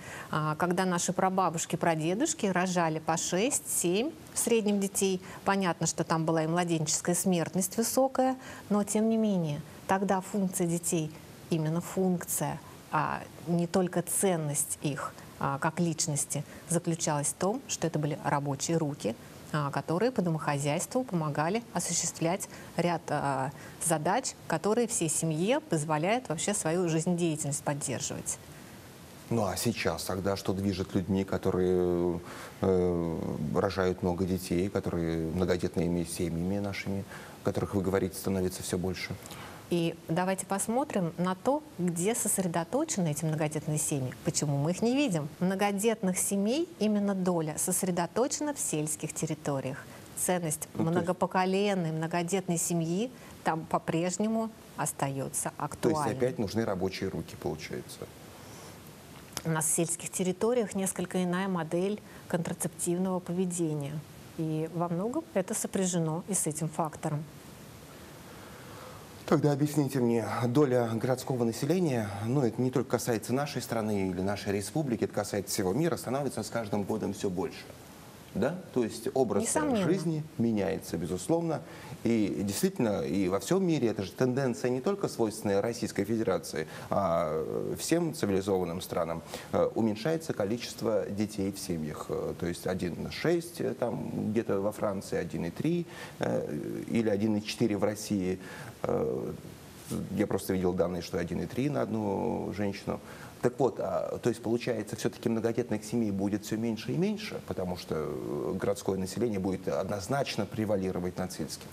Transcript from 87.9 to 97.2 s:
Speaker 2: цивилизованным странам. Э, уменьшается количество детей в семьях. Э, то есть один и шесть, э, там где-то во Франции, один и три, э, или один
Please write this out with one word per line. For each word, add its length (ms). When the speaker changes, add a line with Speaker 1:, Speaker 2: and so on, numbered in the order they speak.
Speaker 2:
цивилизованным 680
странам. 420
Э, 220
уменьшается 580
количество 800
детей 420
в 60
семьях. 500
Э, 320
то 60
есть 200
один 420
и 20
шесть, 500
э, 140
там 560
где-то 320
во 100
Франции, 460
один 260
и 60
три, 340
э, 720
или 220
один 260